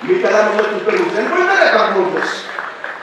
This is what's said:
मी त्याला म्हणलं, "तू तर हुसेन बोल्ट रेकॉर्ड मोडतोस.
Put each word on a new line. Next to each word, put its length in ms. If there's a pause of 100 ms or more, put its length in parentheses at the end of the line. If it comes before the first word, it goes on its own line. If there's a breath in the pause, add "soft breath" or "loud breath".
मी 180
त्याला 200
म्हणलं, 220
"तू 280
तर 60
हुसेन 320
बोल्ट 300
रेकॉर्ड 380
मोडतोस. 320 (720)